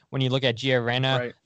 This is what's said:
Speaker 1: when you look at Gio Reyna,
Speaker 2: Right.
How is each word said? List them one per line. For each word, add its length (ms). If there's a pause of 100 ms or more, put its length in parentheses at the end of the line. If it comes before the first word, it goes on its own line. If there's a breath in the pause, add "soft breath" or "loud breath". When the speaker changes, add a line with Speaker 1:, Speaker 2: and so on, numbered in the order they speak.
(100)
Speaker 1:
when 100
you 80
look 140
at 140
Gio 280
Reyna, 360
Speaker 2:
Right. 140 (120)